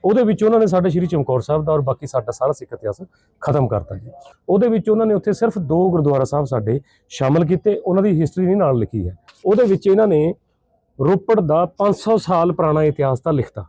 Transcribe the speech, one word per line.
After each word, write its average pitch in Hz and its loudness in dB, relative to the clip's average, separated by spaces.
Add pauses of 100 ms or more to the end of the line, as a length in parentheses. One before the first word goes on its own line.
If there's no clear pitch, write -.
ਉਹਦੇ 220 4
ਵਿੱਚ 214 0
ਉਹਨਾਂ 220 4
ਨੇ 220 4
ਸਾਡੇ 185 0
ਸ਼੍ਰੀ 175 -2
ਚਮਕੌਰ 131 -2
ਸਾਹਿਬ 151 -4
ਦਾ 156 0
ਔਰ 151 0
ਬਾਕੀ 135 -4
ਸਾਡਾ 120 -4
ਸਾਰਾ 135 -2
ਸਿੱਖ - -10
ਇਤਿਹਾਸ 107 -8 (400)
ਖਤਮ 139 0
ਕਰਤਾ 98 -6
ਜੀ। 107 -16 (400)
ਉਹਦੇ 202 2
ਵਿੱਚ 220 -2
ਉਹਨਾਂ 220 2
ਨੇ 214 0
ਉੱਥੇ 202 -2
ਸਿਰਫ 226 -2
ਦੋ 175 0
ਗੁਰਦੁਆਰਾ 143 2
ਸਾਹਿਬ 143 -2
ਸਾਡੇ 117 -2 (300)
ਸ਼ਾਮਲ 147 0
ਕੀਤੇ, 185 0
ਉਹਨਾਂ 190 0
ਦੀ 180 2
ਹਿਸਟਰੀ 180 -2
ਨਹੀਂ 185 2
ਨਾਲ 147 2
ਲਿਖੀ 101 -4
ਹੈ। 90 -12 (300)
ਉਹਦੇ 214 4
ਵਿੱਚ 196 0
ਇਹਨਾਂ 208 4
ਨੇ 160 2 (680)
ਰੋਪੜ 196 2
ਦਾ 165 2
ਪੰਜ 196 -2
ਸੌ 220 0
ਸਾਲ 175 0
ਪੁਰਾਣਾ 156 0
ਇਤਿਹਾਸ 139 0
ਤਾਂ 160 -2
ਲਿਖਤਾ 113 -4